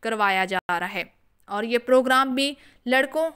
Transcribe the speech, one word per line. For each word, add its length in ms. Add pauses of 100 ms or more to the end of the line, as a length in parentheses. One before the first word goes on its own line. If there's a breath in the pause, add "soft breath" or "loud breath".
करवाया 420
जा 160 (100)
रहा 180
है 160 (440)
और 160
ये 160
प्रोग्राम 540
भी 220 (300 soft breath)
लड़कों 500